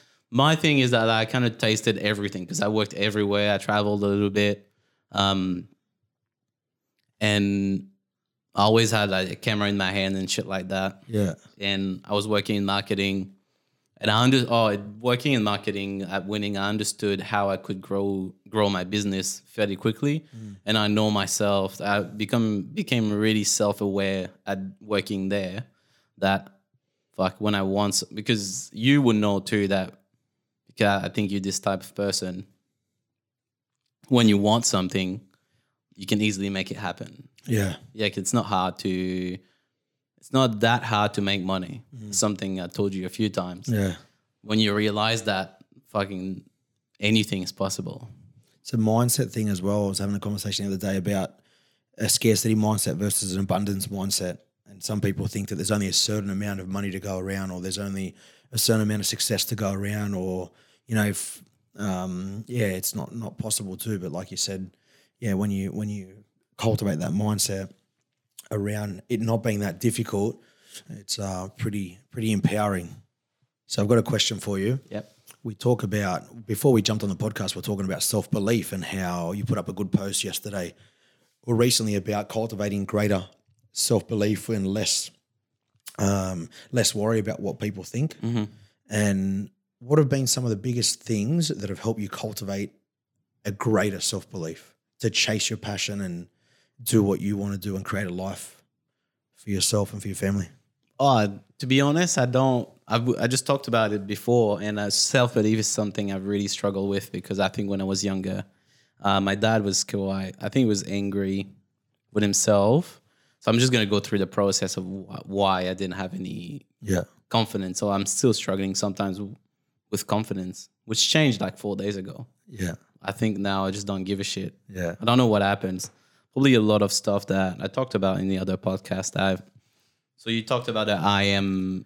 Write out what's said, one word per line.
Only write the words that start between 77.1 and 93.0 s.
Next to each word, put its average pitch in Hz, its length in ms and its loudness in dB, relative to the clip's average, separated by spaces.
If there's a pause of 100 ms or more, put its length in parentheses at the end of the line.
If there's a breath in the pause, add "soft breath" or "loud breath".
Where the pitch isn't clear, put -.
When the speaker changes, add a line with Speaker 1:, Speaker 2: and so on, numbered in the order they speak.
Speaker 2:
podcast, 104 400 -4
we're 87 60 -10
talking 101 240 -4
about 92 160 -2
self-belief 107 680 0
and 92 120 -6
how 90 480 -4
you 104 120 -6
put 107 140 0
up - 100 -6
a - 40 -6
good 95 180 -6
post 98 340 -2
yesterday 95 500 -8 (720 soft breath)
or 120 100 2
recently 113 400 4
about 104 340 -2
cultivating 104 560 -2
greater 101 400 2 (480)
self-belief 104 800 0
and 98 160 -2
less, 104 440 -2 (880)
um, 95 520 0 (200 loud breath)
less 123 240 2
worry 110 240 2
about 101 220 -4
what 98 180 -4
people 98 260 -6
think. 135 360 -4
Speaker 1:
Mm-hmm. 117 240 -2 (460 soft breath)
Speaker 2:
And 98 600 0 (280)
what 139 200 2
have 139 120 4
been 135 160 0
some 123 180 0
of 117 60 0
the 104 60 0
biggest 120 460 -2
things 123 460 0
that 98 220 -4
have 90 100 -8
helped 110 200 -2
you 101 100 -4
cultivate 98 600 -6 (760)